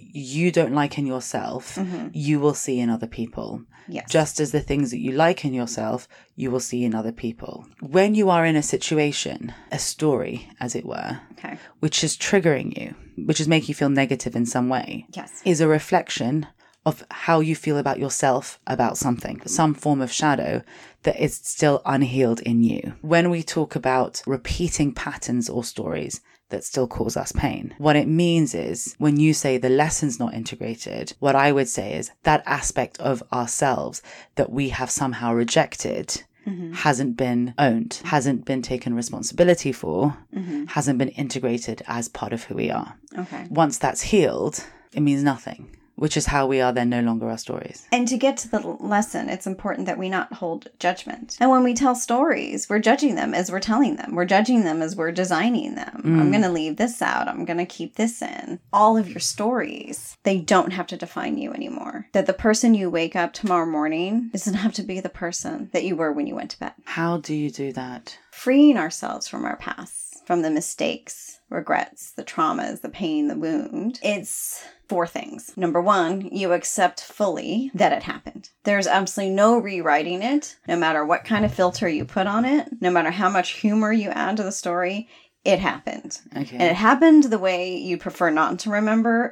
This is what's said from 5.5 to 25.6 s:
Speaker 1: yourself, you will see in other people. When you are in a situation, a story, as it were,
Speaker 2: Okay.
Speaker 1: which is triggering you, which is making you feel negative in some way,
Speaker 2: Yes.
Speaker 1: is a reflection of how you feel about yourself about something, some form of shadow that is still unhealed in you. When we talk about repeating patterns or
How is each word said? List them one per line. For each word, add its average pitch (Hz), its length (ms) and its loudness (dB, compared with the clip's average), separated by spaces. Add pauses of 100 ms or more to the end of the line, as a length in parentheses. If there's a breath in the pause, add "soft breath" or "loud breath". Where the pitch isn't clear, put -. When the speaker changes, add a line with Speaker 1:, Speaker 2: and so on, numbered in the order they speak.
Speaker 1:
yourself, 117 540 -4 (280 soft breath)
you 131 140 -4
will 127 100 0
see 123 240 -4
in 113 120 0
other 113 160 -4
people. - 560 -10 (140)
When 185 340 4
you 202 160 4
are 170 120 6
in 165 120 4
a 147 80 2
situation, - 920 -2 (180)
a 143 60 -4
story, 131 720 -2 (100)
as 120 160 -6
it - 120 -8
were, - 320 -8 (140)
Speaker 2:
Okay. - 260 -14 (220 loud breath)
Speaker 1:
which 156 220 0
is 151 140 -2
triggering 170 580 2
you, - 200 -12 (320)
which 151 120 2
is 151 80 0
making 160 200 4
you 147 80 -4
feel 143 140 0
negative 135 460 0
in 117 120 0
some 123 220 -2
way, 123 440 -6
Speaker 2:
Yes. - 320 -16
Speaker 1:
is 165 160 4
a 160 60 6
reflection 151 800 0 (360 soft breath)
of - 280 -2
how - 300 2
you 156 140 2
feel 151 220 0
about 143 220 0
yourself 135 640 0
about 120 320 0
something, - 480 -2
some 156 300 2
form 143 260 0
of 127 100 -4
shadow 143 520 0 (400 loud breath)
that - 160 0
is 147 240 0
still 143 420 2
unhealed 127 560 2
in 117 220 4
you. - 380 0
When 170 280 4
we 165 140 0
talk - 320 -2
about 127 500 0
repeating 143 680 -2
patterns 123 540 -4
or 117 160 -4